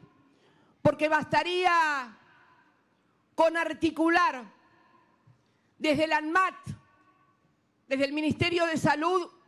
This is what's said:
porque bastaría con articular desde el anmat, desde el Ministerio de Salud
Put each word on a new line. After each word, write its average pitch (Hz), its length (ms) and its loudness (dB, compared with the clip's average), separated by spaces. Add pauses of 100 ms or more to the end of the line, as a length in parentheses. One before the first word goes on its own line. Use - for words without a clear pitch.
(800)
porque 294 280 2
bastaría 311 1040 0 (1200)
con 330 220 2
articular 320 880 0 (1300)
desde 294 260 0
el 320 100 -2
anmat, 320 420 0 (1300)
desde 269 180 0
el 277 80 -4
Ministerio 330 520 0
de 320 120 0
Salud 320 540 0 (160)